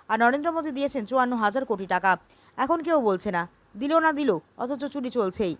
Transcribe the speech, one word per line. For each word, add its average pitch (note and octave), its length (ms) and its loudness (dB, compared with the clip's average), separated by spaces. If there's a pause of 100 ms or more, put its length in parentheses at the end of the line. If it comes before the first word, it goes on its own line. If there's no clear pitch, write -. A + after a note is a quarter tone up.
আর A3 120 -2
নরেন্দ্র C#4+ 320 2
মোদী D#4 200 -4
দিয়েছেন C4+ 340 -4
চুয়ান্ন B3 300 0
হাজার A3+ 300 0
কোটি G3 200 -4
টাকা। F3+ 320 2 (400)
এখন D4+ 260 0
কেউ D#4 180 2
বলছে G3+ 300 0
না, F3 160 -2 (300)
দিল C#4+ 220 2
না D#4+ 140 2
দিল, C4+ 240 2 (200)
অথচ B3+ 280 -4
চুরি C4+ 240 -6
চলছেই। F#3+ 500 -2